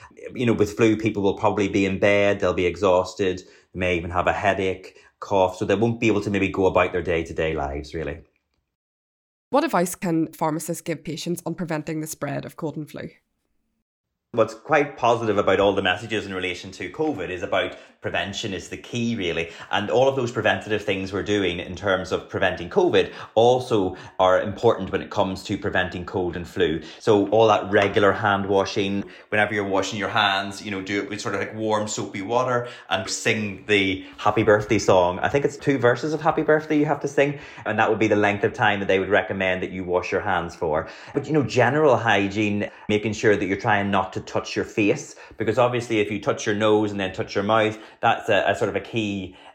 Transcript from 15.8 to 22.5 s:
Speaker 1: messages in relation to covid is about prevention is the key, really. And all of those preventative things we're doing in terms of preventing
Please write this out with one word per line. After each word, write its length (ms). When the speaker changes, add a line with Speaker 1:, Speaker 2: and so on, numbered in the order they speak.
Speaker 1:
messages 440
in 80
relation 380
to 180
covid 400
is 140
about 320
prevention 540
is 160
the 80
key, 380
really. 360
And 220
all 160
of 80
those 160
preventative 520
things 300
we're 80
doing 380
in 160
terms 380
of 160
preventing 400